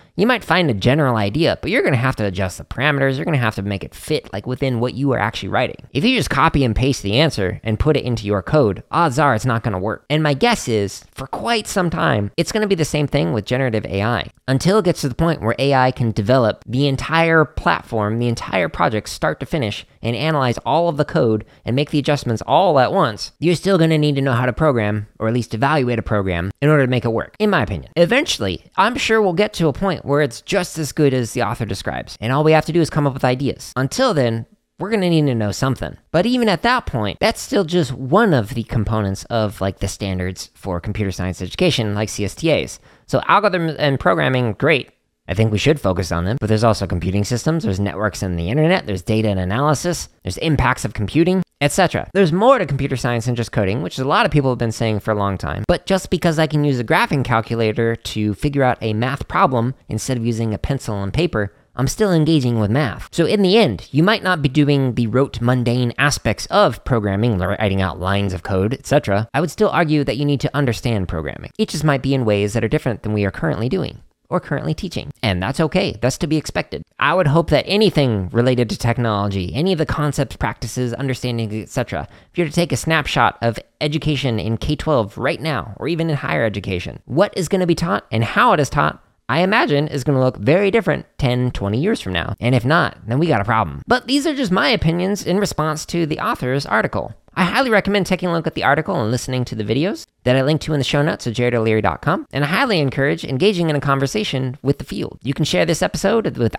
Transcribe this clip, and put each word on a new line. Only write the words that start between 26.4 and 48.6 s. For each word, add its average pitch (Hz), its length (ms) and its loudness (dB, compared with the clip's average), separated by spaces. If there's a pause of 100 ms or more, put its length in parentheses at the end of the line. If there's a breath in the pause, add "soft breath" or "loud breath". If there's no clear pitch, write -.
in 143 80 4
order 147 160 4
to 127 40 0
make 127 160 0
it 117 80 0
work, - 260 -4
in 214 100 2
my 170 140 2
opinion. 90 320 -6
Eventually, 170 720 0 (120)
I'm 220 180 2
sure 220 240 2
we'll 196 140 2
get 208 200 0
to 165 140 0
a 139 60 2
point 185 300 -4
where 143 180 2
it's 139 200 -2
just 180 360 -4
as 151 140 -4
good 143 220 2
as 123 180 -2
the 123 120 -2
author 110 220 -2
describes, 82 540 -6
and 120 140 -2
all 147 100 2
we 156 80 4
have 156 140 4
to 160 80 -4
do 170 80 2
is 147 80 0
come 147 180 0
up 131 60 0
with 135 100 -2
ideas. 127 540 -2
Until 214 360 0
then, 117 320 0 (340)
we're 185 100 -6
gonna 196 200 0
need 160 180 4
to 127 80 0
know 107 160 0
something. 113 440 -4 (160)
But 175 140 2
even 240 240 2
at 175 140 0
that 240 220 0
point, 104 360 -4
that's 220 180 2
still 233 240 0
just 156 300 0
one 165 400 2
of 110 220 0
the 117 80 -2
components 104 600 -2
of, 110 360 -2
like, 95 180 -2
the 101 80 -2
standards 92 680 -6
for 87 260 -6
computer 101 300 -4
science 92 300 -6
education, 110 540 0
like 107 140 -2
C - 160 -4
S 92 100 -6
T 160 160 0
As. 85 280 -2 (260 soft breath)
So - 160 0
algorithms 180 560 2
and 139 220 2
programming, 131 540 2
great. 139 360 0 (360)
I 95 100 -4
think 110 180 2
we 104 40 4
should 143 220 2
focus 92 320 0
on 85 140 0
them, 110 160 -2
but 107 80 0
there's 110 160 4
also 107 200 2
computing 92 380 -2
systems, 151 400 -2
there's 95 160 -2
networks 101 420 -4
and 92 160 -2
the 82 120 -2
internet, 156 380 2